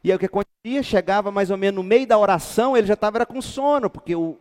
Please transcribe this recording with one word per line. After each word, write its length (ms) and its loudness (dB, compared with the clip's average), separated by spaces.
E 60 0
aí 60 2
o 40 -6
que 60 -2
acontecia? 560 -6
Chegava 480 0
mais 220 -2
ou 60 -2
menos 180 -2
no 120 -6
meio 200 4
da 100 6
oração, 580 2
ele 120 4
já 80 2
tava 240 -2
era 80 2
com 120 -10
sono, 480 -2
porque 280 -6
o 260 -4